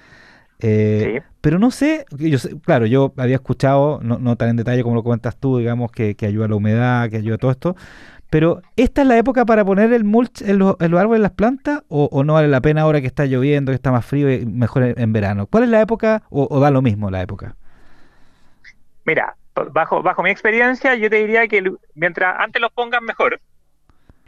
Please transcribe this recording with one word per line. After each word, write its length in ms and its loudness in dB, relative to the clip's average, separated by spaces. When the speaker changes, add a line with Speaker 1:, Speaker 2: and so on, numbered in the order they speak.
Speaker 1:
Eh, 600 0
Speaker 2:
Sí. 80 -20
Speaker 1:
pero 180 2
no 100 4
sé, 420 -2
yo 280 -2
sé, 220 -10
claro, 240 2
yo 320 2
había 180 0
escuchado, 680 0
no, 180 -4
no 180 0
tan 120 -2
en 60 0
detalle 280 -2
como 120 -2
lo 80 -2
comentas 320 -4
tú, 220 -2
digamos, 340 -4
que, 240 -4
que 120 -6
ayuda 180 -2
a 20 -2
la 80 -2
humedad, 540 0
que 80 -8
ayuda 180 -4
a 40 -4
todo 120 0
esto, 240 -4
pero 320 2
¿esta 240 2
es 60 4
la 100 6
época 280 2
para 200 4
poner 260 2
el 140 2
mulch 360 0
en 180 0
los, 200 4
en 120 2
los 80 4
árboles, 200 2
en 40 2
las 100 0
plantas, 560 -2
o, 160 0
o 180 0
no 120 2
vale 120 4
la 140 2
pena 220 2
ahora 180 2
que 60 -4
está 180 -2
lloviendo, 480 0
que 20 -2
está 160 -2
más 140 0
frío, 260 0
y 140 -2
mejor 380 -2
en, 160 -2
en 120 0
verano? 360 -2
¿Cuál 180 2
es 40 0
la 120 4
época, 480 -2
o, 200 -2
o 120 0
da 100 4
lo 100 2
mismo 300 -2
la 100 -4
época? 340 -10
Speaker 2:
Mira, 300 -2
bajo, 300 0
bajo 220 -2
mi 80 0
experiencia, 640 0
yo 140 -2
te 80 0
diría 300 0
que 120 0
el, 180 -4
mientras 460 -2
antes 220 -4
los 100 -2
pongas, 300 -4
mejor. 380 -4